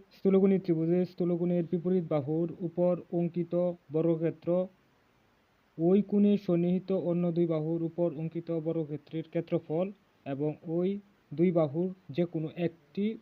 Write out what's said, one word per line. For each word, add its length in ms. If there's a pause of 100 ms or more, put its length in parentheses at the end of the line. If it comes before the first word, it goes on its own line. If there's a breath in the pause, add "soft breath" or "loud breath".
(160)
স্থূলকোণী 420
ত্রিভুজে 460
স্থূলকোণের 680
বিপরীত 380
বাহুর 500
উপর 440 (100)
অঙ্কিত 420 (380)
বর্গক্ষেত্র 760 (1120)
ওই 200
কোণে 360
সন্নিহিত 540
অন্য 400
দুই 140
বাহুর 360
উপর 320
অঙ্কিত 360
বর্গক্ষেত্রের 800
ক্ষেত্রফল 640 (320)
এবং 380
ওই 380 (340)
দুই 180
বাহুর 420 (160)
যে 140
কোনো 320
একটি 640